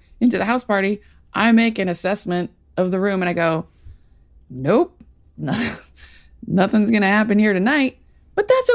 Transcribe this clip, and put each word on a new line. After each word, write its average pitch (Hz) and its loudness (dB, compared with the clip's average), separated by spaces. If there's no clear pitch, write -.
into 220 2
the 190 -2
house 240 -2
party, 202 -2
I 226 2
make 226 2
an 190 -2
assessment 180 -4
of 185 0
the 185 -2
room, 196 -2
and 175 -2
I 175 -2
go, 165 -2
"Nope, 170 -2
<laughs> - -20
no, 151 -6
nothing's 202 0
gonna 208 2
happen 208 2
here 214 2
tonight." 254 0
But 415 -2
that's 508 2